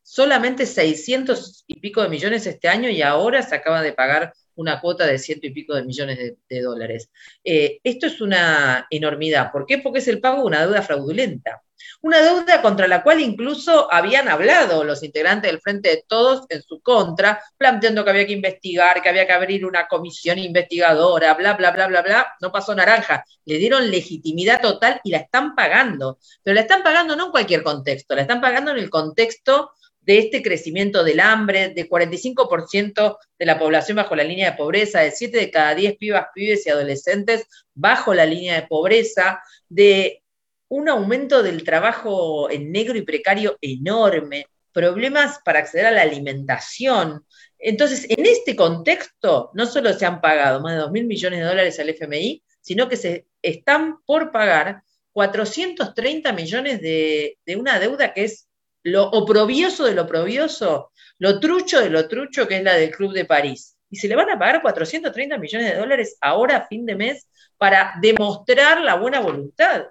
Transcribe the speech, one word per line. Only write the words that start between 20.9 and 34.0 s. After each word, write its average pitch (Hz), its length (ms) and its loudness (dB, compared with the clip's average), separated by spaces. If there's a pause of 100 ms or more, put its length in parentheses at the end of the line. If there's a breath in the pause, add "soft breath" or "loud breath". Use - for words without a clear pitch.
bla, 196 180 0
bla, 185 180 2
bla, 190 160 0
bla, 180 140 2
bla. 214 260 2 (140)
No 185 100 -6
pasó 196 240 -4
naranja. 190 480 2 (220 soft breath)
Le 156 120 -4
dieron 233 320 2
legitimidad 180 720 -2
total 226 420 0
y 190 80 -4
la 156 80 0
están 294 360 -2
pagando. 175 640 0 (240 soft breath)
Pero 196 120 0
la 220 60 6
están 370 220 2
pagando 320 320 2
no 359 120 -4
en 330 40 -12
cualquier 175 320 0
contexto, 143 520 -4
la 139 60 0
están 240 200 -2
pagando 269 300 0
en 269 60 -4
el 185 120 -6
contexto 226 840 0 (300 soft breath)
de 202 160 4
este 220 240 2
crecimiento 185 640 -2
del 160 160 4
hambre, 196 500 4
de 165 180 -8
cuarenta 175 280 0
y 175 40 -8
cinco 254 300 0
por 165 180 -2
ciento 208 520 -2 (180)
de 175 80 -4
la 165 140 2
población 160 380 0
bajo 180 180 -2